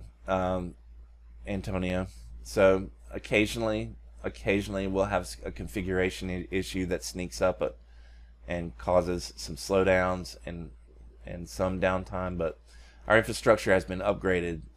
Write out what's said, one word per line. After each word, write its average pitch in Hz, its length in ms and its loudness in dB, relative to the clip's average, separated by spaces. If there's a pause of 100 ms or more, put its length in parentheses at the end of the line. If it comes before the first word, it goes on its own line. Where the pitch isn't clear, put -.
(280)
um, 92 480 0 (720)
Antonio. 92 580 -2 (380)
So 95 480 6 (200)
occasionally, 110 840 0 (280)
occasionally 101 640 -2
we'll 95 200 2
have 98 180 0
s-, - 200 -12
a 87 60 -8
configuration 92 800 -2
i-, 90 220 -4
issue 95 340 -2
that 87 180 -2
sneaks 90 380 -6
up, 92 220 2
uh, 76 60 0 (760)
and 85 300 -6
causes 90 600 2
some - 180 -10
slowdowns 92 880 2
and, 85 240 -10 (560)
and 87 240 -10
some 92 320 -2
downtime, 92 560 0
but - 220 -2 (480)
our 107 100 8
infrastructure 110 560 4
has 92 120 4
been 90 160 -6
upgraded 90 600 0 (160)